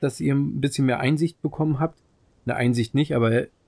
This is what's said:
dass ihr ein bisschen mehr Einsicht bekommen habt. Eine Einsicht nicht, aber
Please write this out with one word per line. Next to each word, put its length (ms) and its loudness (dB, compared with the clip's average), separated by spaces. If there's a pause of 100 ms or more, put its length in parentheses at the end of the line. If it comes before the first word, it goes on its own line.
dass 200 -4
ihr 140 2
ein 260 -2
bisschen 240 0
mehr 140 2
Einsicht 420 0
bekommen 380 -2
habt. 180 -4 (480)
Eine 100 -2
Einsicht 380 0
nicht, 220 0
aber 320 2 (200)